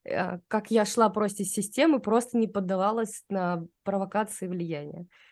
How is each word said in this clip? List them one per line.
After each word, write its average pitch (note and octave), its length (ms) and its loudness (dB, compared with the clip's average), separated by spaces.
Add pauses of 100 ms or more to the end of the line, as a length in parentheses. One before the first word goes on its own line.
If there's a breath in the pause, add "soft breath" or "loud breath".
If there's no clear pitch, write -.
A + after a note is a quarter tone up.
Э, F3+ 340 -2 (100)
как G#3 220 -2
я A3 140 4
шла G#3+ 240 4
против G3+ 380 -2
системы, C4 540 2
просто A#3+ 380 2
не A3 80 4
поддавалась G3+ 840 -2
на F3 360 -2 (200)
провокации G3 600 -2
и - 20 -8
влияние. E3 580 -6 (240)